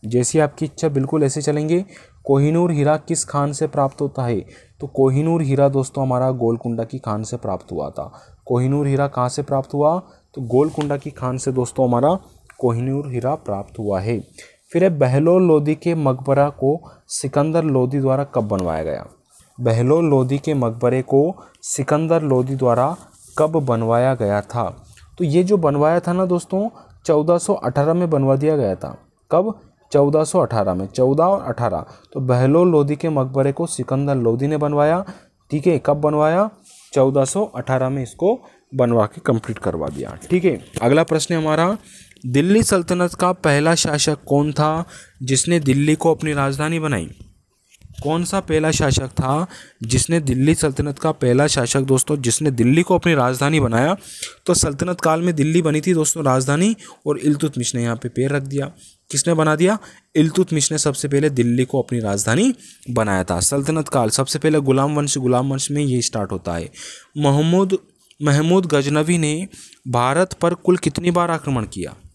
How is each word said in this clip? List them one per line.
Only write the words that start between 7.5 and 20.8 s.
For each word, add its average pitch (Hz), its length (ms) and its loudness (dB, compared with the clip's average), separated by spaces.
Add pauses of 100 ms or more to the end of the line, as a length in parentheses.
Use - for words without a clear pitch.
हुआ 76 180 -6
था। - 220 -10 (340)
कोहिनूर 135 400 0
हीरा 139 220 0
कहाँ 127 200 -2
से 143 140 -6
प्राप्त 139 320 -4
हुआ? 151 240 2 (360)
तो 139 80 -10
गोलकुंडा 143 540 0
की 139 140 -10
खान 131 280 -6
से 131 140 -4
दोस्तों 127 360 0
हमारा 135 300 2 (400)
कोहिनूर 131 520 -2
हीरा 123 240 -2
प्राप्त 101 440 -8
हुआ 101 220 -2
है। 107 200 -2 (520)
फिर 170 120 2
है, 190 60 4
बहलोल 151 520 4
लोदी 156 320 4
के 170 200 -4
मकबरा 139 540 0
को - 420 -4 (160)
सिकंदर 156 580 -2
लोदी 131 340 0
द्वारा 135 260 0
कब 117 240 -4
बनवाया 87 340 -2
गया? 76 240 -6 (540)
बहलोल 123 440 2
लोदी 139 340 2
के 147 160 -2
मकबरे 123 480 0